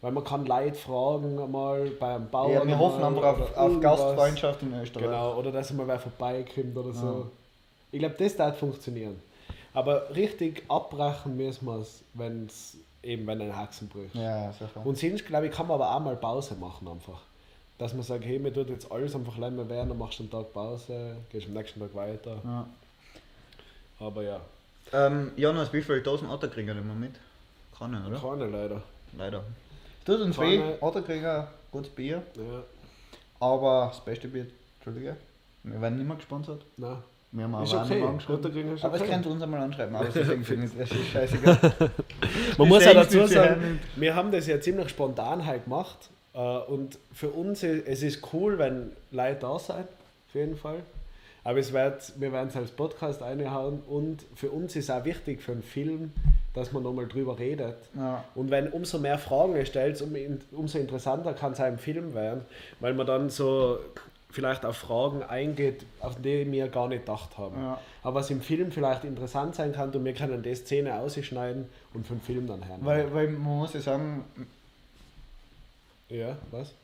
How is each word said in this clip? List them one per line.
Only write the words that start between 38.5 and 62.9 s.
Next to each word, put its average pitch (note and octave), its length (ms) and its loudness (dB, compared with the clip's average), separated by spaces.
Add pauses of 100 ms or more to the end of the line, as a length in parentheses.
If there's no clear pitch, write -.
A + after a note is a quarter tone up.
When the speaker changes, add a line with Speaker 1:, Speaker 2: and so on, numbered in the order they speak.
Speaker 1:
ist D#3 120 -4
Speaker 2:
Aber D#3+ 120 0
es F3+ 40 0
Speaker 1:
okay. E3+ 100 0
Speaker 2:
könnt F3 140 0
ihr D#3+ 60 -2
uns D#3+ 100 -4
einmal D3+ 200 -2
anschreiben, C3 340 -4
aber A2 100 0
Speaker 1:
<laughs> A#2+ 80 -2
Speaker 2:
deswegen C#3+ 300 2
finde A#2+ 240 -2
ich, A2+ 120 -8
es B2 120 -4
ist - 160 -2
scheißegal. C3 500 8 (220)
Speaker 1:
Man D#3 100 6 (680)
Speaker 2:
Wir C#3+ 100 10
Speaker 1:
muss G3 180 12
ja - 60 12
Speaker 2:
sehen F#3 100 12
Speaker 1:
dazu F#3+ 200 10
Speaker 2:
uns G#3 100 8
Speaker 1:
sagen, E3+ 300 8
Speaker 2:
ja E3+ 80 0
nicht. D#3+ 140 -2 (120)
Speaker 1:
wir D#3 200 4
haben G3 160 2
das E3+ 140 2
ja D3 160 2
ziemlich F3+ 280 0
spontan C3 560 -2
halt B2+ 180 -2
gemacht. D3 460 -6 (260)
Äh, C3 40 -10
und B2+ 600 -4 (140)
für D3 160 -4
uns F#3 340 -4
i-, D#3+ 220 0
es C3 180 -4
ist C#3+ 180 -2 (120)
cool, F#3+ 260 2
wenn B2+ 320 0 (200)
Leute C3 280 -2
da C3 180 -4
sind, - 220 -8
auf - 560 -16
jeden D3+ 220 -2
Fall. D#3+ 240 -8 (640)
Aber B2 140 2
es B2+ 140 -2
wird, C#3 440 0
wir C3+ 140 -4
werden's C3 240 -4
als A#2+ 160 -4
Podcast D3 500 -6
reinhauen C#3 680 -4
und D3+ 340 -4 (120)
für C#3 140 -6
uns D#3+ 280 -6
ist C#3+ 120 -6
auch B2+ 140 -2
wichtig D3 380 -6
für - 100 -8
einen A#2 120 -6
Film, D#3 500 -6 (400)
dass B2+ 180 -4
man C3+ 120 -4
nochmal B2 240 -4
drüber B2+ 300 -2
redet. B2 380 -4 (200)
Speaker 2:
Ja. C3 280 -4 (120)
Speaker 1:
Und C3 160 -4
wenn C#3 180 2
umso F3 300 -4
mehr C#3+ 180 0
Fragen D#3+ 380 2
ihr C3+ 100 2
stellt, C#3+ 360 0
um, D3+ 140 -6
in-, C#3 240 -6 (120)
umso D3+ 260 -4
interessanter C#3 560 -2
kann's C3+ 260 -4
auch C3 80 2
im A#2+ 120 -2
Film D#3 340 -6
werden, A#2 320 -4 (340)
weil B2 140 0